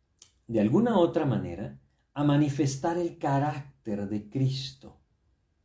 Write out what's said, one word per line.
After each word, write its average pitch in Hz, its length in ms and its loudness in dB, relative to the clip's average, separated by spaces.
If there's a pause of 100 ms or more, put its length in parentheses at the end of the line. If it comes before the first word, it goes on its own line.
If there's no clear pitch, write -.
(480)
de 113 140 0
alguna 196 360 4
otra 165 280 2
manera, 95 560 -4 (320)
a 147 100 -2
manifestar 147 760 2
el 170 200 -4
carácter 139 880 -4
de 104 220 -6
Cristo. - 720 -4 (640)